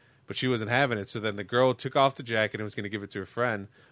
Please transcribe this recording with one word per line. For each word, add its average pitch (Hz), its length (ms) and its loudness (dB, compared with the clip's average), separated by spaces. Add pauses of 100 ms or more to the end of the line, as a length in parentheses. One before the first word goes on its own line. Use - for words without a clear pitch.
(280)
But - 80 -10
she 131 120 -2
wasn't 113 240 0
having 123 260 4
it. 98 120 -6
So 117 100 -6
then 104 160 -2
the 104 80 -8
girl 123 320 4
took - 200 -8
off 135 200 4
the 143 80 -12
jacket 110 360 0
and 107 40 -6
was 104 120 -8
gonna 101 140 -6
give 101 140 -6
it 101 80 -12
to 104 80 -6
her 95 60 -6
friend. 110 420 -2 (240)